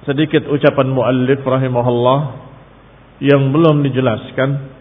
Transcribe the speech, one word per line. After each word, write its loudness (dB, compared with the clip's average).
sedikit 0
ucapan 0
muallif 0
rahimahullah 0
yang 4
belum 2
dijelaskan -2